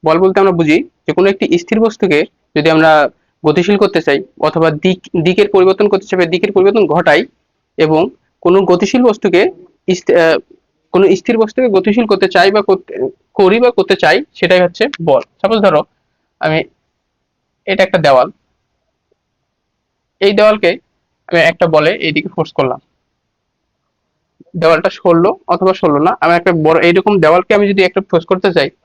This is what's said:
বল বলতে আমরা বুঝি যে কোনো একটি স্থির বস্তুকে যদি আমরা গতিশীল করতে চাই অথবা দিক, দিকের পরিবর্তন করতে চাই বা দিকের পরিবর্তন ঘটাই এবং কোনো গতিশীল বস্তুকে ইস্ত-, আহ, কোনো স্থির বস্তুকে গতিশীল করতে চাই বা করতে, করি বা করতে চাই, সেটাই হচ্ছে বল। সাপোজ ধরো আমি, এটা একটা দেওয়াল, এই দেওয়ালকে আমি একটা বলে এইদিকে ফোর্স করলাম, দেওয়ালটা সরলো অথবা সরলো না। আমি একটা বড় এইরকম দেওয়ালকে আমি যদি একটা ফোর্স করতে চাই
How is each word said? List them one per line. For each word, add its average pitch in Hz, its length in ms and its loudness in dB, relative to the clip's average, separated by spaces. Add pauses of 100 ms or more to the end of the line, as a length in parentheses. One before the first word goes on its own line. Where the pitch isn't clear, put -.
বল 156 140 0
বলতে 190 220 0
আমরা 190 180 2
বুঝি 160 200 0 (240)
যে 156 100 -6
কোনো 185 160 0
একটি 190 160 -2 (140)
স্থির 214 220 -4
বস্তুকে 214 380 0 (360)
যদি 156 160 0
আমরা 160 200 2 (540)
গতিশীল 175 320 0
করতে 190 260 0
চাই 139 160 0 (220)
অথবা 160 280 0 (160)
দিক, 185 140 0 (260)
দিকের 185 280 0
পরিবর্তন 190 360 2
করতে 190 200 -2
চাই 190 120 -4
বা 175 60 2
দিকের 185 260 -4
পরিবর্তন 202 340 2
ঘটাই 156 340 0 (580)
এবং 156 240 0 (400)
কোনো 180 220 2
গতিশীল 190 400 0
বস্তুকে 208 380 0 (460)
ইস্ত-, - 280 -2
আহ, 165 200 2 (580)
কোনো 190 100 4 (140)
স্থির 233 200 -4
বস্তুকে 226 380 -2
গতিশীল 214 300 0
করতে 196 220 0
চাই 185 220 0
বা 208 120 0
করতে, 190 300 -4 (420)
করি 196 260 2
বা 247 100 2
করতে 190 260 -2
চাই, 165 200 0 (180)
সেটাই 180 280 0
হচ্ছে 175 220 -2 (240)
বল। 131 140 2 (160)
সাপোজ 220 240 -2
ধরো 165 180 2 (600)
আমি, 156 180 -2 (1080)
এটা 190 180 -2
একটা 180 220 -4
দেওয়াল, 139 220 2 (1900)
এই 196 140 0
দেওয়ালকে 214 360 2 (580)
আমি 170 120 -2 (100)
একটা 175 240 -2
বলে 151 160 2 (160)
এইদিকে 160 220 -4
ফোর্স 160 240 -6
করলাম, 131 280 -4 (1700)
দেওয়ালটা 165 360 0
সরলো 175 400 0 (180)
অথবা 185 260 0
সরলো 151 320 -2
না। 202 140 0
আমি 165 140 0
একটা 175 180 0 (140)
বড় 165 120 2 (100)
এইরকম 190 240 0 (120)
দেওয়ালকে 180 300 2
আমি 202 140 0
যদি 196 140 -2
একটা 185 260 -2
ফোর্স 170 220 -2
করতে 185 240 0
চাই 147 140 0 (160)